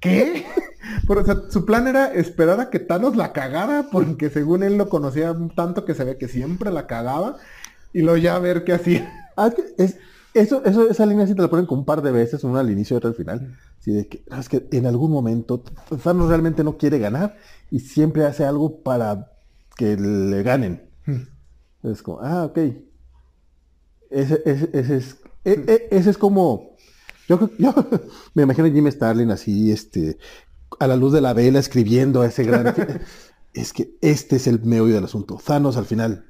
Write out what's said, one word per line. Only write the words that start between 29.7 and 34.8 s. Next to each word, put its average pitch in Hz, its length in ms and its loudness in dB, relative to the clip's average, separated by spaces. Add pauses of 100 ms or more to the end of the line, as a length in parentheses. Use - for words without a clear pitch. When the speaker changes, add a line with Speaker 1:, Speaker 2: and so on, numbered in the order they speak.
Speaker 2:
este, 87 480 -4 (640)
a 143 80 2
la 131 80 2
luz 131 160 2
de 156 80 4
la 127 140 2
vela 123 260 4
escribiendo 127 600 2
a 120 60 2
ese 120 180 -2
gran 120 280 2
Speaker 1:
<laughs> - 800 -8
Speaker 2:
"Es 117 200 -10
que - 260 -8
este 147 380 2
es 127 100 0
el 117 160 2
meollo 113 320 4